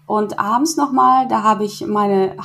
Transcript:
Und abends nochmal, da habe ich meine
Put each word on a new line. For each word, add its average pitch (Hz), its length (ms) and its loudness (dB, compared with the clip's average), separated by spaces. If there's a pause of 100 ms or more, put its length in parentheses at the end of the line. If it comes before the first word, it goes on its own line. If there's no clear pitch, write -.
Und 214 320 -2
abends 247 360 -2
nochmal, 262 540 2
da 220 140 0
habe 214 200 2
ich - 220 -8
meine 202 600 0